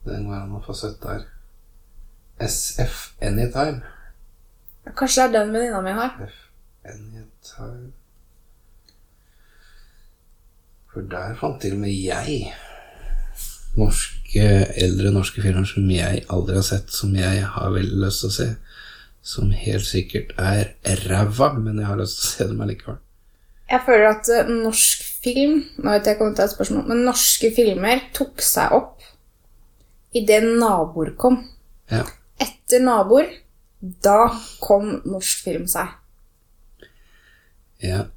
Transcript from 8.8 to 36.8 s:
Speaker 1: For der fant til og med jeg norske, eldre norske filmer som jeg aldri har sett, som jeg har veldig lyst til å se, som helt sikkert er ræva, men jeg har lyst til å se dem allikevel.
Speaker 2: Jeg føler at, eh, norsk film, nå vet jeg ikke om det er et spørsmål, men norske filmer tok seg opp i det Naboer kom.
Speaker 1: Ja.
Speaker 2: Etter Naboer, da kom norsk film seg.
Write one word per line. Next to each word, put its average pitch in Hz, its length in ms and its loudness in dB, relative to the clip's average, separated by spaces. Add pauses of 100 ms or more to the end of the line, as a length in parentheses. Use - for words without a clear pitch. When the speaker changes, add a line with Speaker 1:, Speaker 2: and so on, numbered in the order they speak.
Speaker 1:
For - 160 -12
der 95 340 -10
fant - 240 -6
til 98 160 -4
og 101 60 -4
med 101 100 -2
jeg 104 600 -4 (1200)
norske, - 680 2 (280)
eldre 92 400 2
norske 98 320 -2
filmer 92 240 2
som 98 200 0
jeg 90 400 0
aldri 90 280 0
har 98 100 2
sett, 95 240 -2
som 98 240 -2
jeg 95 300 2
har - 260 -4
veldig 95 300 0
lyst 98 240 -2
til 101 60 -2
å 101 40 -4
se, 120 120 -2 (720)
som - 320 -2
helt 104 340 0
sikkert - 500 -4
er 98 360 0 (280)
ræva, 104 520 2
men 110 260 -4
jeg 104 80 -2
har 101 140 -2
lyst 98 180 -6
til - 60 -4
å - 60 -2
se - 180 -4
dem 107 160 -4
allikevel. 104 340 -8 (680)
Speaker 2:
Jeg 247 180 2
føler 220 240 6
at, 214 220 0
eh, 233 180 2
norsk 226 540 0 (160)
film, 277 400 2 (160)
nå - 180 -2
vet 208 140 2
jeg 214 100 4
ikke 214 80 0
om 214 80 0
det 208 80 -2
er 196 80 4
et 202 80 -8
spørsmål, 196 300 -2
men 240 180 2
norske - 480 2
filmer 220 480 2 (140)
tok - 260 -6
seg - 320 2
opp - 320 0 (1120)
i 226 100 0
det 214 180 8
Naboer 196 720 2
kom. 254 200 6 (540)
Speaker 1:
Ja. 110 140 0 (320)
Speaker 2:
Etter - 440 2
Naboer, 247 480 4 (540)
da 202 480 4 (260)
kom 208 460 2
norsk - 420 -4
film 180 240 -6
seg. 180 240 -4 (1900)